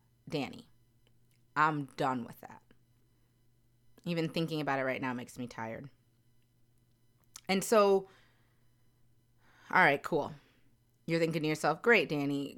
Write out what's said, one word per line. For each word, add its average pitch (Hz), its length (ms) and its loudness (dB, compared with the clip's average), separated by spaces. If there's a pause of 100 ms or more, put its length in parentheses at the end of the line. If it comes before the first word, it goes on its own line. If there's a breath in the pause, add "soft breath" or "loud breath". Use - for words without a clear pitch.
(300)
Danny. - 380 -8 (880)
I'm 147 320 2 (100)
done 131 280 -2
with - 160 -18
that. - 200 -20 (1400)
Even 165 240 -2
thinking 160 320 -4
about 139 180 -2
it 131 40 -2
right 127 180 -4
now 127 120 -4
makes 120 240 -12
me 123 100 -8
tired. 113 420 -10 (1600)
And 190 160 0
so, 196 440 4 (1600 soft breath)
all 180 120 6
right, 143 180 4
cool. 151 300 -2 (760 soft breath)
You're 165 120 0
thinking 165 220 0
to 151 60 0
yourself, 156 340 0
"Great, 208 280 4
Danny, 143 480 -4